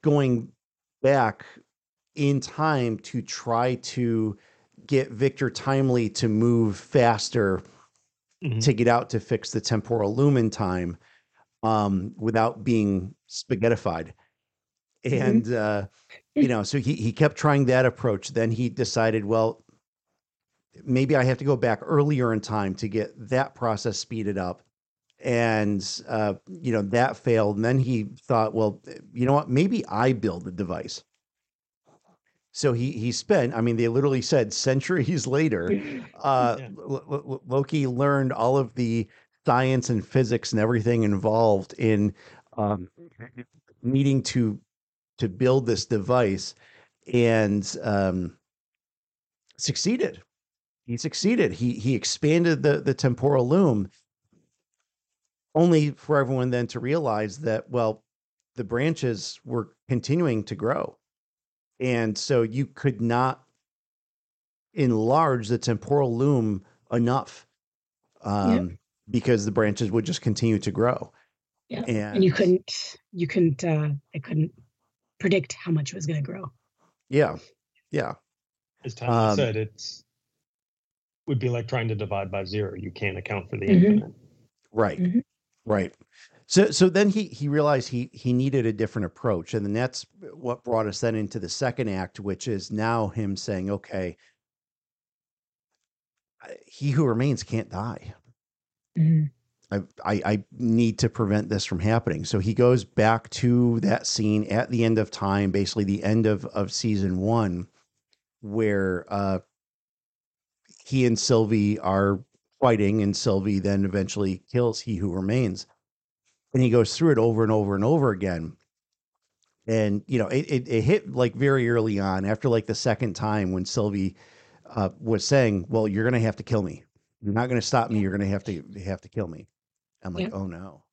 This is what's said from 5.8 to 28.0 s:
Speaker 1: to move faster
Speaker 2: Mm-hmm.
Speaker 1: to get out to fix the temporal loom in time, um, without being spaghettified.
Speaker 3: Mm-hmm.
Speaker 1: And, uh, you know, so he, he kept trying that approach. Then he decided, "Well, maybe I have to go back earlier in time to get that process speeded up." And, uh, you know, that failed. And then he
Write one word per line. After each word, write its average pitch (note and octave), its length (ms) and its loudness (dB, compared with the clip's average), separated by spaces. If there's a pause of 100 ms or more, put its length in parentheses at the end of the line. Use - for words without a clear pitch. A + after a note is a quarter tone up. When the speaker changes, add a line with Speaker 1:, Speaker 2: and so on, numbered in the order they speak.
Speaker 1:
to A2+ 180 -2
move A2+ 480 2
faster A2+ 880 2 (800)
Speaker 2:
Mm-hmm. B2 160 -4
Speaker 1:
to B2 140 4
get A#2 120 2
out A#2+ 240 4
to A#2 100 -2
fix - 300 -6
the A2 100 -2
temporal G#2+ 540 -2
loom C#3 220 4
in A2+ 140 2
time, F2+ 480 -4 (640)
um, G#2 560 0
without A2 440 0
being G2+ 520 0 (140)
spaghettified. G2+ 840 -2 (960)
Speaker 3:
Mm-hmm. C#3 160 0
Speaker 1:
And, A#2+ 320 2
uh, G#2+ 320 0 (480)
you D4 140 4
know, A2+ 140 0
so C#3+ 160 -2
he, A#2 160 -2
he A2+ 180 -2
kept D3 240 2
trying C#3+ 300 4
that B2+ 200 4
approach. A#2 480 -2
Then A2+ 160 0
he A#2 180 -2
decided, A2+ 560 0
"Well, A2+ 400 0 (1200)
maybe C3+ 320 2
I C3 80 4
have B2+ 140 2
to C#3 60 -8
go C#3 120 2
back A2+ 260 0
earlier C#3+ 520 2
in G#2+ 80 0
time G2+ 340 -4
to A2+ 120 -6
get G#2 240 -4 (180)
that C3 240 0
process A2 440 -2
speeded G#2 380 -6
up." F2+ 240 -6 (600)
And, A2 640 0 (240)
uh, G#2+ 280 -2 (120)
you E3 260 -6
know, G#2+ 100 0
that A#2+ 340 0
failed. G#2+ 400 2
And G#2+ 80 -2
then B2 140 2
he A#2+ 300 0 (200)